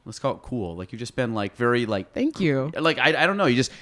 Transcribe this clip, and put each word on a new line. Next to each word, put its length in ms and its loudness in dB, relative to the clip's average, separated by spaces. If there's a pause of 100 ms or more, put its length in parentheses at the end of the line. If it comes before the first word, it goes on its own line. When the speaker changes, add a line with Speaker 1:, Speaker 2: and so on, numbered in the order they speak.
Speaker 1:
let's 120 -14
call 160 -2
it 80 -16
cool. 320 -6
Like, 160 -12
you've 80 -12
just 160 -12
been, 200 -2
like, 200 -4
very, 320 2
like, 260 -4
Speaker 2:
Thank 280 -2
you. 360 2
Speaker 1:
like, 220 2
I, 240 4
I 60 4
don't 80 0
know. 100 2
You 80 6
just, 160 2 (120)